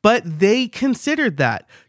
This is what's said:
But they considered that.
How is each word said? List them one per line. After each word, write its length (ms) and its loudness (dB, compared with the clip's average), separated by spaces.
But 240 4
they 420 0
considered 680 -2
that. 320 -2